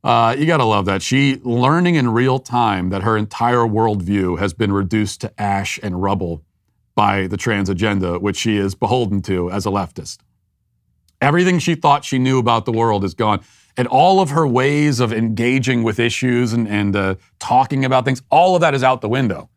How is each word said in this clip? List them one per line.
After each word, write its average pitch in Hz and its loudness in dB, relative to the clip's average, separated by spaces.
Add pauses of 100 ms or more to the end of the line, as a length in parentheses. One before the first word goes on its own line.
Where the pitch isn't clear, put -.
Uh, 117 2
you 147 0
gotta 156 2
love 104 2
that. 98 0
She 135 0
learning 143 2
in 127 2
real 127 2
time 107 0
that 95 -4
her 110 2
entire 120 0
worldview 101 0
has 98 -2
been 101 0
reduced 101 -2
to - -10
ash 98 -4
and 90 -4
rubble 92 -2 (540)
by 98 2
the 98 -6
trans 101 -2
agenda, 92 -2
which 98 -4
she 110 -2
is 98 -2
beholden 107 -2
to 90 -2
as 95 -6
a 104 -2
leftist. 92 -8 (1000)
Everything 175 2
she 160 0
thought 143 2
she 135 -2
knew 131 2
about 117 0
the 120 -4
world 110 0
is 90 -6
gone. 107 -2 (360)
And 123 0
all 190 4
of 156 0
her 156 2
ways 139 2
of 117 0
engaging 117 0
with 110 -2
issues 120 0
and, 117 0
and, 101 0
uh, 95 0 (240)
talking 131 0
about 131 2
things, 131 -2
all 180 4
of 165 2
that 151 2
is 127 -2
out 131 0
the 107 -4
window. 120 -2